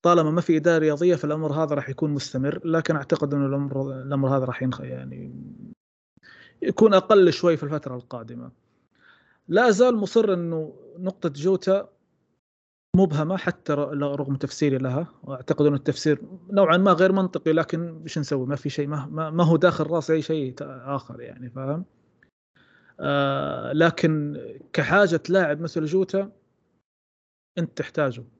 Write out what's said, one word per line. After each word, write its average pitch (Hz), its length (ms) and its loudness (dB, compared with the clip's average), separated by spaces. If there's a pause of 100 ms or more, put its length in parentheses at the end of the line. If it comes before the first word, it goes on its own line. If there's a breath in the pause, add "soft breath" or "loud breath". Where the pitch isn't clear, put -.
طالما 165 280 4
ما 165 100 0
في 160 160 2
إدارة 165 220 2
رياضية، 156 360 2
فالأمر 151 380 -4
هذا 151 220 -2
راح 139 140 -4
يكون 151 220 -4
مستمر، 139 560 -4
لكن 160 300 0
أعتقد 143 380 -2
إنه 139 120 0
الأمر، 135 560 -4
الأمر 135 340 0
هذا 131 80 0
راح 127 180 -6
ينخ-، 131 180 -4
يعني 131 520 -12 (1300 loud breath)
يكون 214 320 4
أقل 196 380 6
شوي 170 240 2
في 156 60 -8
الفترة 143 340 -8
القادمة. 120 540 -14 (1000 soft breath)
لا 220 200 4
أزال 233 280 4
مصر 208 380 2
إنه 165 400 -4 (240)
نقطة 185 300 -6
جوتا 185 600 0 (1080)
مبهمة 165 400 2
حتى - 360 -4
ر-، 143 480 -2
رغم 135 160 -2
تفسيري 135 420 0
لها، 135 280 -2 (160)
وأعتقد 135 440 0
إنه 143 100 4
التفسير 147 440 0 (300)
نوعًا 190 260 6
ما 190 160 6
غير 185 200 6
منطقي، 180 400 0
لكن 165 500 -2
إيش 160 160 -8
نسوي؟ 135 280 -2
ما 139 100 -4
في 139 140 -8
شيء، 147 160 -4
ما، 147 200 -6
ما، 156 240 -6
ما 170 140 2
هو 165 120 6
داخل 165 300 2
رأس 160 240 -4
أي 160 120 2
شيء 143 320 -4
ت-، - 80 -14
آخر، 135 580 -10
يعني، 120 300 -16
فاهم؟ 135 340 -6 (1160 soft breath)
آه، 139 720 -2
لكن 156 680 0 (320)
كحاجة 165 560 2
لاعب 165 320 2
مثل 160 240 -4
جوتا 190 460 -2 (1300)
أنت - 200 -6
تحتاجه 131 460 -4 (160)